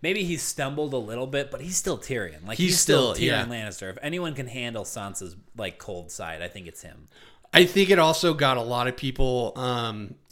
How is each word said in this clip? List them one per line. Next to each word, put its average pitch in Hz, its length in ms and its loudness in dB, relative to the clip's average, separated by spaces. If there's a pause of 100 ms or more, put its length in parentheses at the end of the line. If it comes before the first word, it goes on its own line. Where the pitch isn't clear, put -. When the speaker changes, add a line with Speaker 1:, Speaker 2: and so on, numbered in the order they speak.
Speaker 1:
maybe 190 220 0
he 170 140 -2
stumbled 147 560 -4
a 131 40 0
little 117 300 -4
bit, 135 240 -2
but 123 100 -8
he's 180 160 -6
still 165 200 -2
Tyrion. 90 500 -6
Like, 113 120 -6
Speaker 2:
He's 180 120 4
Speaker 1:
he's 180 80 4
still 131 360 6
Speaker 2:
still, - 120 0
Speaker 1:
Tyrion - 0 -
Speaker 2:
yeah. 107 200 2
Speaker 1:
Lannister. 107 420 -8
If 92 120 -10
anyone 165 340 -4
can 139 120 -6
handle 117 360 -6
Sansa's, 95 520 -8 (220)
like, 98 220 -6
cold 87 320 -10
side, 82 320 -10
I 90 40 -8
think 90 200 -14
it's - 160 -18
him. 78 240 -20 (440)
Speaker 2:
I 180 140 10
think 190 240 4
it 196 80 8
also 160 380 4
got 135 220 2
a 120 40 0
lot 120 260 0
of 123 80 -4
people, 127 600 2
um, 113 580 -4 (180)